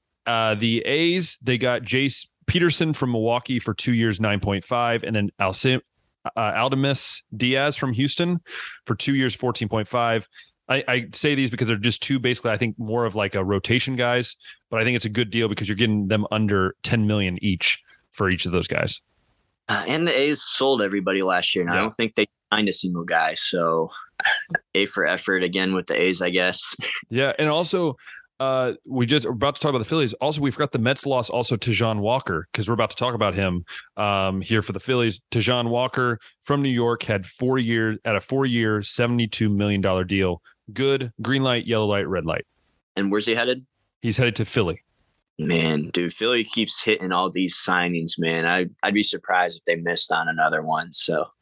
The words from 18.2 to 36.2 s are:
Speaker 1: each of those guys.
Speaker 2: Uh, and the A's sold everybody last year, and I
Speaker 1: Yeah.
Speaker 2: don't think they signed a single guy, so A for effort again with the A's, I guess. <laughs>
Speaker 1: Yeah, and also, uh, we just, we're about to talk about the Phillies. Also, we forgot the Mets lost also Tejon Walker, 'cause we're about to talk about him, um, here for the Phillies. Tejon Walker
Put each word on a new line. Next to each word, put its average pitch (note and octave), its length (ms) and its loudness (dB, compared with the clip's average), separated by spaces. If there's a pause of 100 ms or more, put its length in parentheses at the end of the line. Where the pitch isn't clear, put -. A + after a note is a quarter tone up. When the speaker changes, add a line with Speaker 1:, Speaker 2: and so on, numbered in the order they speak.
Speaker 1:
each F#2 160 -2
of E2+ 60 -4
those F2 160 0
guys. - 320 0 (680)
Speaker 2:
Uh, G#2 200 -2
and D#3+ 180 0
the C3 100 2
A's D3 260 2
sold C3 400 0
everybody F#2+ 400 0
last F2+ 320 0
year, F#2 100 0
and E2+ 80 -4
I F2 40 2
Speaker 1:
Yeah. F#2+ 60 4
Speaker 2:
don't A2 80 0
think A2+ 240 -4
they G#2+ 120 2 (260)
signed G#2+ 160 2
a F#2 40 0
single F2 320 -2
guy, D#2+ 300 0
so E2 560 0 (840)
A G2+ 120 2
for F2+ 200 -2
effort F#2 360 0
again F#2 320 0
with F2+ 120 -2
the D#2 140 0
A's, F2+ 220 2
I F2+ 80 0
guess. F2+ 440 0 (180)
<laughs> - 180 -10
Speaker 1:
Yeah, C3 280 0
and D3+ 100 2
also, E3 480 0 (440)
uh, C3 320 0 (160)
we B2 180 0
just, C3+ 180 2
we're - 80 -2
about C#3 220 0
to - 60 -10
talk D3+ 100 0
about C3 80 2
the A2 60 -2
Phillies. C#3+ 300 0
Also, D3 260 -2
we C#3 100 2
forgot C#3+ 220 -2
the B2+ 80 0
Mets B2+ 260 0
lost B2+ 240 0
also B2 260 0
Tejon A2 440 0
Walker, G#2 520 -2
'cause G2+ 160 -4
we're A#2 60 2
about A2 160 0
to - 60 -8
talk B2 180 -2
about G#2 200 0
him, F#2 300 -2 (320)
um, F#2+ 440 0
here G#2+ 220 2
for - 100 -6
the F#2+ 80 -8
Phillies. A#2+ 400 0 (100)
Tejon A#2+ 380 0
Walker A#2+ 500 0 (240)